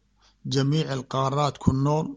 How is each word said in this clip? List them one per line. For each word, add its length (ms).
jamiic 440
alqaaraat 720
ku 140
nool, 440